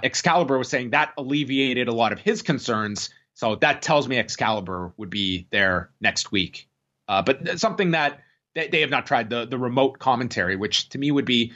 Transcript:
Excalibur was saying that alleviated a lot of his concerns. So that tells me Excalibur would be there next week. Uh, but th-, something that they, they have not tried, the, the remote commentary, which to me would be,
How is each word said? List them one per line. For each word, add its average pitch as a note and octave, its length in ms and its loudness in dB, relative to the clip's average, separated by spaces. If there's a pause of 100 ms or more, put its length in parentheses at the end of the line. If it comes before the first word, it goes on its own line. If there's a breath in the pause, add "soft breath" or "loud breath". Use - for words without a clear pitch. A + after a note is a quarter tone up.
Excalibur C#3+ 560 2
was B2 100 -2
saying B2 220 -2
that D3 260 2
alleviated C3+ 720 0
a A#2 60 -2
lot A2+ 180 2
of G2 60 -4
his A3 240 0
concerns. A2 640 -2 (240 soft breath)
So A2 240 0
that C#3+ 240 2
tells D3 260 2
me B2 120 0
Excalibur F#2+ 800 -2
would G#2+ 100 -10
be F#2 420 -2
there F#2+ 380 2 (100)
next - 320 -2
week. - 380 -2 (400)
Uh, G2 140 2
but C#3 200 0
th-, F3 160 -4
something F#3+ 340 0
that D3 280 0 (340 soft breath)
they, D#3+ 140 -4
they D#3+ 120 2
have C#3+ 100 0
not C3 160 -2
tried, A#2 240 0
the, A#2+ 160 -2
the C3 100 -6
remote B2+ 420 0
commentary, A#2 580 0
which - 340 -2
to B2 80 -8
me C#3+ 120 0
would C#3+ 140 2
be, A#2 320 2